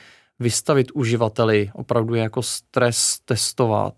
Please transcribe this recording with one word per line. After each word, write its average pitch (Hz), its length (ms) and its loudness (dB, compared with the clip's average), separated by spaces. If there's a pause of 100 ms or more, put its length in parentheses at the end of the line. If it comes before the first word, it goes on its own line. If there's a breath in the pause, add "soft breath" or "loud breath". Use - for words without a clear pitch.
(400 loud breath)
vystavit 123 540 2
uživateli, 113 800 2
opravdu 117 400 -2
je 117 80 0
jako 110 200 -4
stres - 840 -2
testovat 107 720 0